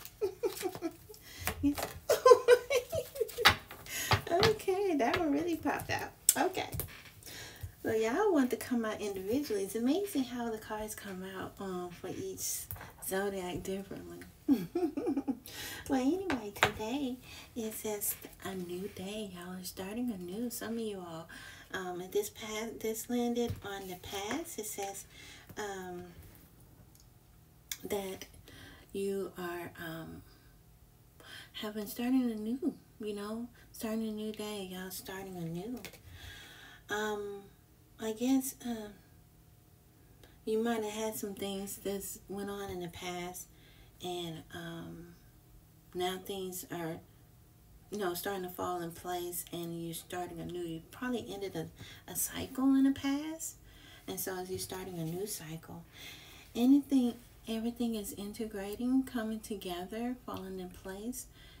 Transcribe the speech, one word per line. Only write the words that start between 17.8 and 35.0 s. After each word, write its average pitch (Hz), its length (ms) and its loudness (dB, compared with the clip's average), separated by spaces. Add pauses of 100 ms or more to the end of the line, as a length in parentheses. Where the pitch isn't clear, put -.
a 196 140 -4
new 180 400 -4
day. 202 360 -6
Y'all 180 220 -8
are 185 80 -8
starting 208 480 -4
anew. 196 400 -4
Some 220 220 -4
of 233 80 0
you 214 180 -2
all, 165 300 -8 (440)
um, 180 280 -4
and 190 120 -8
this 208 160 4
pa-, 214 420 -4 (100)
this 226 280 0
landed 240 460 4 (100)
on 196 220 -6
the 185 160 -6
past. 214 560 -4
It 208 80 -4
says, - 380 -4 (520)
um, 190 460 -4 (1800)
that 196 400 -4 (680)
you 196 460 -2
are, 175 400 -6
um, 165 440 -8 (1300)
have 214 220 -4
been 214 120 -2
starting 247 460 4
anew, 226 420 0 (260)
you 208 140 -2
know, 214 320 -4 (240)
starting 220 380 -2
a 214 40 -2
new 214 200 -2
day. 208 400 -4
Y'all 185 180 -6
starting 190 460 -8